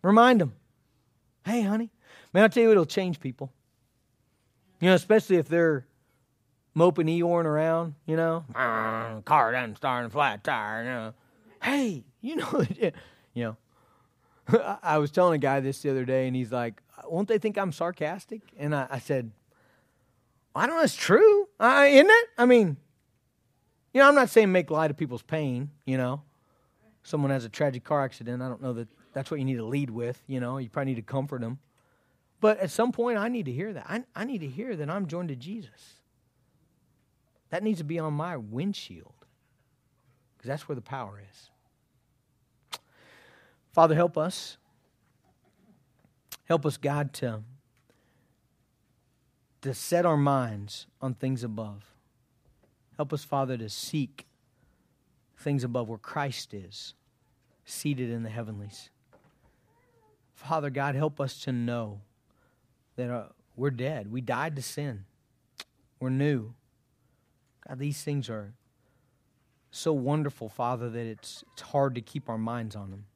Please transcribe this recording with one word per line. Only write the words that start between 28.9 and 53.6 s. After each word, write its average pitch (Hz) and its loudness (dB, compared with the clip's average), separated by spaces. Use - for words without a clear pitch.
that's 135 -8
what 151 -6
you 131 -4
need 131 -2
to 113 -6
lead 143 -2
with, 123 -8
you 135 -6
know. 123 -6
You 123 -10
probably 135 -4
need - -4
to 117 -10
comfort 135 -6
them. 117 -8
But 214 4
at 185 -4
some 240 0
point, 233 -2
I 208 -2
need 240 -6
to 131 -8
hear 185 -8
that. 139 -14
I, 233 -8
I 190 -8
need 240 -8
to 147 -10
hear 196 -10
that 147 -6
I'm 190 -6
joined 170 -8
to 139 -8
Jesus. 156 -16
That 180 -6
needs 214 -2
to 165 -6
be 165 -4
on 156 -4
my 160 -6
windshield, 113 -8
'cause - -16
that's 147 -8
where 151 -8
the 120 -12
power 104 -12
is. - -20
Father, 165 6
help 170 0
us. - -8
Help 156 0
us, 147 -2
God, 143 -4
to, 113 -8
to 135 -6
set 170 0
our 160 4
minds 123 -2
on 131 -6
things 131 -6
above. 104 -12
Help 151 -4
us, 147 -8
Father, 131 -2
to 110 -10